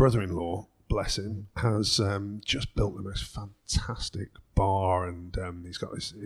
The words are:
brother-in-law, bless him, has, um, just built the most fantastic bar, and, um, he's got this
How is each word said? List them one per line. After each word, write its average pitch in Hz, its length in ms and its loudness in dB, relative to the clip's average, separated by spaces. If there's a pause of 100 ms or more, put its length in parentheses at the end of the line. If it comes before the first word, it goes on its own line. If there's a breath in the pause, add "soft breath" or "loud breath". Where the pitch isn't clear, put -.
brother-in-law, 92 640 2 (220)
bless 101 300 0
him, 101 380 -6
has, 107 440 4
um, 101 400 0 (140)
just 135 140 -2 (100)
built 101 180 2
the 98 60 -8
most 98 220 -6
fantastic - 1040 -4 (260)
bar, 95 560 4
and, 87 280 -10
um, 87 280 -6
he's 90 180 -12
got - 100 -10
this - 200 -10 (120)